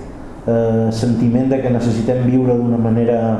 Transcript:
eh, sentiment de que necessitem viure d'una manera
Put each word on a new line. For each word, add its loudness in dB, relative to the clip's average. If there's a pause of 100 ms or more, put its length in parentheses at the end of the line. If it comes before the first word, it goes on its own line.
(440)
eh, 0
sentiment 0
de 0
que -2
necessitem 0
viure 2
d'una 0
manera 2 (200)